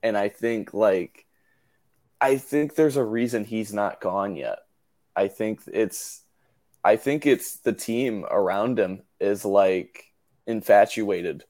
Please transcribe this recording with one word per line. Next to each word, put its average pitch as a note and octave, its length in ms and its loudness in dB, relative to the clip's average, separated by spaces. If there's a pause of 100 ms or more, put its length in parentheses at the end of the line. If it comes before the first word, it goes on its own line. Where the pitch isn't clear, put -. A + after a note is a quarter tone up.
And A2 140 0
I G2+ 100 0
think, A2+ 460 -4
like, G2 520 0 (920)
I C3+ 160 2
think D3 400 -2
there's D3 220 4
a B2+ 80 0
reason A2+ 400 -2
he's A2 280 -6
not G2+ 280 -4
gone G2 340 -4
yet. B1 240 -8 (560)
I G2 140 0
think A2 320 -6 (100)
it's, - 520 -4 (600)
I A2 140 6
think C#3+ 280 -2
it's - 320 2
the - 140 -2
team A2+ 580 -4
around G2+ 480 0
him F#2+ 260 -2 (180)
is, G2+ 240 -2
like, G2 680 2 (340)
infatuated. G2+ 1040 2